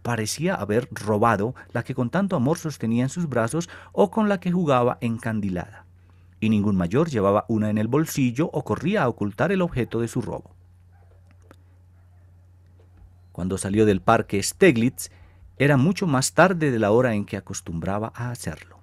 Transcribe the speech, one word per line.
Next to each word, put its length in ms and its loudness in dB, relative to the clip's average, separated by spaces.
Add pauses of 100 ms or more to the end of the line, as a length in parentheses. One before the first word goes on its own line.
parecía 540 -4
haber 380 -2
robado 600 2 (180)
la 100 -4
que 120 -8
con 140 -2
tanto 280 -2
amor 200 2
sostenía 460 -2
en 80 0
sus 180 -6
brazos 400 -2 (240)
o 180 2
con 180 0
la 120 0
que 120 -4
jugaba 480 2
encandilada. 840 -4 (560)
Y 80 0
ningún 280 2
mayor 340 0
llevaba 380 2
una 200 0
en 100 -2
el 100 -2
bolsillo 640 0
o 120 -4
corría 380 -2
a 60 2
ocultar 440 -2
el 80 0
objeto 400 -2
de 80 -2
su 140 -4
robo. 320 -10 (2750)
Cuando 240 -4
salió 300 2
del 160 2
parque 400 2
Steglitz, 680 2 (460)
era 200 4
mucho 300 2
más 280 0
tarde 360 4
de 80 0
la 120 2
hora 240 4
en 100 -2
que 120 -8
acostumbraba 800 -8
a 160 -8
hacerlo. 520 -12